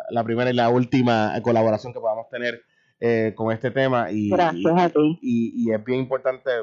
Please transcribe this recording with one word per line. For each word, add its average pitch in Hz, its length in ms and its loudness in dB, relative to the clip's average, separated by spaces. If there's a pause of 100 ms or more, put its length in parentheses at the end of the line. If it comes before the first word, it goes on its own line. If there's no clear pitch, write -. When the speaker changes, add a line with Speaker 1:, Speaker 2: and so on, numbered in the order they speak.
Speaker 1:
la 117 140 -2
primera 117 260 0
y 123 40 0
la 120 160 2
última 120 640 2 (100)
colaboración 113 500 0
que 120 60 -10
podamos 113 300 -4
tener, 120 320 -6 (380)
eh, 113 360 0
con 113 160 -2
este 110 200 -4
tema. 127 380 0
Y, 104 200 -2
Speaker 2:
Gracias 165 340 0
Speaker 1:
y, 165 160 2
Speaker 2:
a 175 100 4
ti. 151 320 2
Speaker 1:
y, 117 480 -2
y 110 40 2
es 107 100 -2
bien 127 160 -2
importante, 131 500 -4 (140)